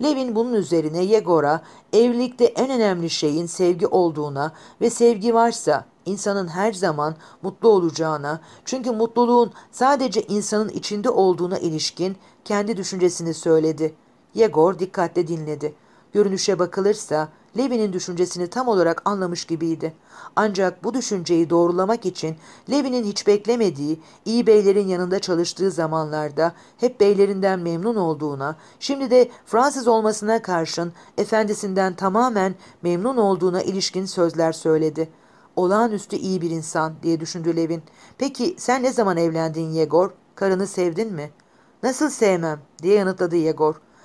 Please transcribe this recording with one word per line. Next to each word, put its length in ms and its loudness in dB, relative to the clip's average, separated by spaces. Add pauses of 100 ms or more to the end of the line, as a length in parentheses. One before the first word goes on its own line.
Levin 320 0
bunun 180 0
üzerine 500 0
Yegor'a 580 2 (320)
evlilikte 520 2
en 240 2
önemli 400 0
şeyin 360 -2
sevgi 420 0
olduğuna 680 0 (280)
ve 80 4
sevgi 440 2
varsa 520 2 (200)
insanın 420 -4
her 260 -2
zaman 420 -2 (260)
mutlu 280 0
olacağına, 720 0 (240)
çünkü 260 -4
mutluluğun 640 2 (180)
sadece 500 0
insanın 480 -2
içinde 400 -6
olduğuna 480 2
ilişkin 600 -4 (280)
kendi 320 -2
düşüncesini 560 -2
söyledi. 640 0 (380)
Yegor 460 2
dikkatle 480 -2
dinledi. 480 -6 (380)
Görünüşe 460 2
bakılırsa 680 -2 (280)
Levin'in 360 0
düşüncesini 540 -4
tam 200 -4
olarak 380 2
anlamış 400 -4
gibiydi. 480 -4 (420)
Ancak 480 0
bu 100 -4
düşünceyi 560 0
doğrulamak 560 2
için 300 -6 (340)
Levin'in 340 0
hiç 240 -4
beklemediği, 720 0 (240)
iyi 220 0
beylerin 400 6
yanında 320 -2
çalıştığı 520 -2
zamanlarda 840 -2 (240)
hep 220 -2
beylerinden 600 2
memnun 360 -4
olduğuna, 600 -4 (240)
şimdi 320 -4
de 180 6 (160)
Fransız 420 0
olmasına 540 2
karşın 520 -4 (240)
efendisinden 800 0
tamamen 600 0 (260)
memnun 360 -2
olduğuna 440 2
ilişkin 440 -4
sözler 460 0
söyledi. 580 0 (460)
"Olağanüstü 600 0
iyi 260 -4
bir 80 -4
insan." 440 -4 (100)
diye 160 0
düşündü 360 -4
Levin. 280 -2 (340)
"Peki 400 -4
sen 260 -2
ne 100 0
zaman 240 0
evlendin 520 -2
Yegor? 400 2 (260)
Karını 320 0
sevdin 460 -4
mi?" 180 -10 (520)
"Nasıl 260 0
sevmem?" 500 0 (220)
diye 140 4
yanıtladı 400 0
Yegor. 400 2 (300)